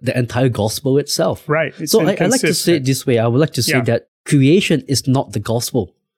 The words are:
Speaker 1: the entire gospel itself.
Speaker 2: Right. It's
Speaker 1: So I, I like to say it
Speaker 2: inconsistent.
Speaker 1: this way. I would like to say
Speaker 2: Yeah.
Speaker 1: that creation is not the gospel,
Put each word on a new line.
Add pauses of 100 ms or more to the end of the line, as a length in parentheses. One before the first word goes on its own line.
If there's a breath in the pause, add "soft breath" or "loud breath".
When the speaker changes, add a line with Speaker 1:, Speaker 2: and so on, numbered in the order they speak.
Speaker 1:
the
entire
gospel
itself.
Speaker 2:
Right.
It's
Speaker 1:
So
I,
I
like
to
say
it
Speaker 2:
inconsistent.
Speaker 1:
this
way.
I
would
like
to
say
Speaker 2:
Yeah.
Speaker 1:
that (160)
creation
is
not
the
gospel, (240)